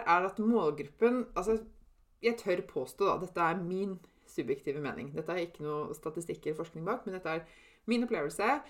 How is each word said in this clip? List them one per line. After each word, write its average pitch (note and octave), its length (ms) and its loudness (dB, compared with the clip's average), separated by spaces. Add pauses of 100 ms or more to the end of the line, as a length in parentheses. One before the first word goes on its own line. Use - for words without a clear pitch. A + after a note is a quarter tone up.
er F3+ 220 6
at - 100 -8
målgruppen, G#3 760 4 (180)
altså, G#3+ 220 2 (680)
jeg A#3 160 2
tør F#3 240 0
påstå E3+ 460 0
da, - 100 4
dette F3 240 0
er E3 160 2
min F#3 380 -2 (340)
subjektive C#3 480 -2
mening. C#3 320 -6
Dette D#3+ 220 -4
er F3 100 -2
ikke D#3+ 220 -8
noe D3+ 300 -4
statistikk D#3 500 -8
eller D#3 160 -2
forskning E3 240 -10
bak, A#3+ 180 -4
men F#3 140 -6
dette D#3+ 160 -4
er E3 100 -4 (480)
min A#3+ 140 2
opplevelse, G3 480 0 (160)